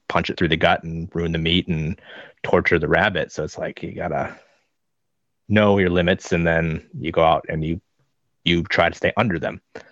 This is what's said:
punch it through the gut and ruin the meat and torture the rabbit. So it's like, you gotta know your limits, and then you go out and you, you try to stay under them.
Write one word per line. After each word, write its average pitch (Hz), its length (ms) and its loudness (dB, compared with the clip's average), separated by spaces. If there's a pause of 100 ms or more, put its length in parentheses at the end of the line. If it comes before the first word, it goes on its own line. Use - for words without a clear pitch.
punch 85 200 -2
it - 80 -6
through 87 120 2
the 80 80 0
gut 85 260 2
and 82 320 -8
ruin 85 180 -2
the 82 60 -2
meat 82 300 0
and 80 320 -4 (420)
torture 87 380 2
the 76 80 -2
rabbit. 82 440 2
So 76 120 -6
it's - 140 -10
like, - 240 -10
you 92 100 -10
gotta 78 440 -6 (1120)
know 104 300 4
your 92 120 2
limits, 87 420 0
and 85 140 2
then 82 500 0
you 80 140 -8
go 82 140 2
out 80 240 2
and 80 160 -4
you, 80 160 -4 (640)
you 85 200 2
try 85 240 2
to 82 60 -4
stay - 220 -2
under 104 200 0
them. - 240 -8 (320)